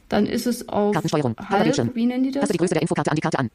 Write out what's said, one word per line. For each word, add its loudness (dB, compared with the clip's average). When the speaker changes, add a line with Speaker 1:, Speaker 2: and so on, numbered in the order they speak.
Speaker 1:
dann 2
ist -2
es -2
auf 0
Speaker 2:
Kartensteuerung. 0
Halber -12
Speaker 1:
halb, 4
Speaker 2:
Bildschirm. 2
Speaker 1:
wie 0
nennen 0
die 0
das? -2
Speaker 2:
Passe 0
die -2
Größe 0
der 2
Infokarte 0
an 0
die -2
Karte 0
an. -2